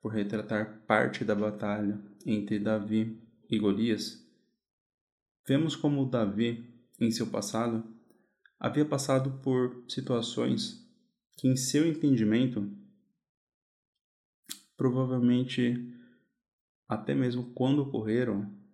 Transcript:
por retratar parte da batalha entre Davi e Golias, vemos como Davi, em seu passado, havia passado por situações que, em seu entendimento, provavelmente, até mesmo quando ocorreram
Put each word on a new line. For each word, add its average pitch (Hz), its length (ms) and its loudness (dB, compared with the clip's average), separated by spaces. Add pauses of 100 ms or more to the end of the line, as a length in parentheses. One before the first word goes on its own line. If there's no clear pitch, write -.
por 107 120 -6
retratar 107 720 -4
parte 110 400 2
da 107 100 0
batalha 104 640 -2 (280)
entre 107 320 0
Davi 110 600 0 (300)
e 113 80 0
Golias, 104 680 0 (1200)
vemos 151 280 2
como 139 340 0
Davi, 117 540 -2 (360)
em 117 120 2
seu 113 160 -2
passado, 113 560 -4 (760)
havia 147 260 2
passado 135 580 0
por 127 440 0
situações - 1000 -2 (500)
que, - 100 2
em 127 80 6
seu 147 320 2
entendimento, 120 840 2 (2000)
provavelmente, 127 1000 2 (1120)
até - 260 -4
mesmo 123 400 -2
quando 135 260 2
ocorreram 113 720 -2 (220)